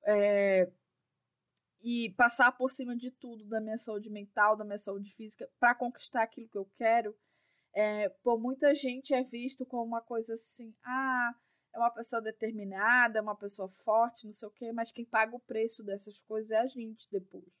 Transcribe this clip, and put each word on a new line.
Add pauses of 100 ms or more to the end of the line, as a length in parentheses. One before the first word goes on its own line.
é, (1080)
e
passar
por
cima
de
tudo,
da
minha
saúde
mental,
da
minha
saúde
física, (100)
pra
conquistar
aquilo
que
eu
quero, (580)
é, (140)
por
muita
gente
é
visto
como
uma
coisa
assim, (100)
"Ah, (400)
é
uma
pessoa
determinada,
é
uma
pessoa
forte,
não
sei
o
quê",
mas
quem
paga
o
preço
dessas
coisas
é
a
gente
depois.